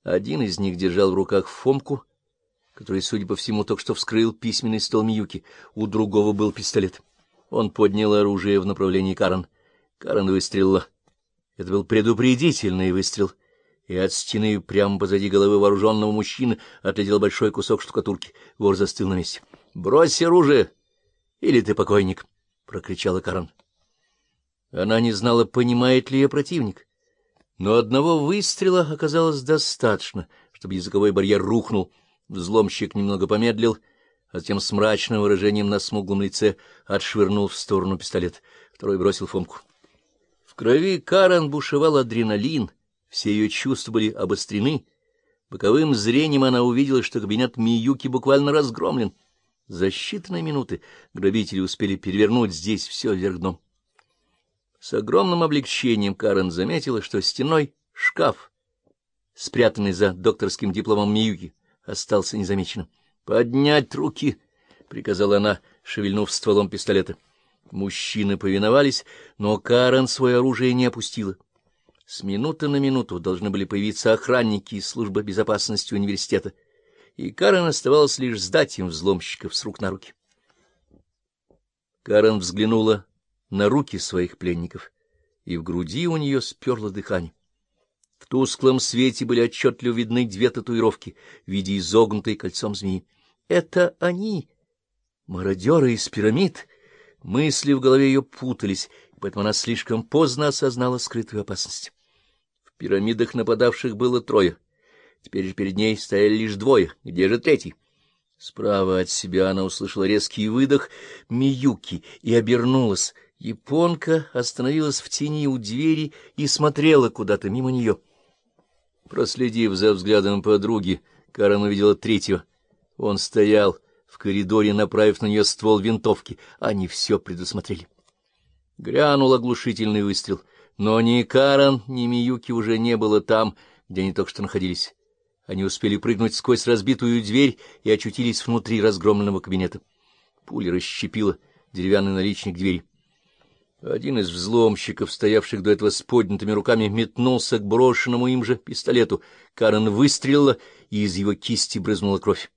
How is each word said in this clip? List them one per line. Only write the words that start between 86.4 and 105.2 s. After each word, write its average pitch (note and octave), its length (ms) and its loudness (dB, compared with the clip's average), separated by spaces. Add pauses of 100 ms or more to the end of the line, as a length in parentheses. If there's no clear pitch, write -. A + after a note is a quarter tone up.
спёрло A2+ 480 -6
дыхание. F#2 440 -6 (840)
В - 100 -20
тусклом C3 520 2
свете B2 460 -2
были A#2 160 2
отчётливо A#2+ 520 0
видны A#2 320 -2
две G#2+ 240 0
татуировки A2+ 680 -2 (300)
в - 60 -10
виде G2 260 -2
изогнутой G#2 580 2
кольцом G2+ 400 -8
змеи. F#2+ 300 -6 (420)
«Это F3 520 0
они, F3+ 500 -4 (800)
мародёры G2 680 2
из A2 160 -6
пирамид!» A2+ 580 0 (540)
Мысли C#3 520 0
в C3 80 2
голове C3+ 260 6
её C3+ 140 4
путались, A2+ 680 -6 (300)
поэтому G2+ 220 -8
она G#2 100 0
слишком A2+ 520 -4
поздно D3 440 0
осознала B2+ 500 -2
скрытую A2 440 -6
опасность. - 500 -10 (720)
В - 140 -20
пирамидах A2 560 -2
нападавших A2+ 640 0
было B2 240 0
трое. G2 340 2 (640)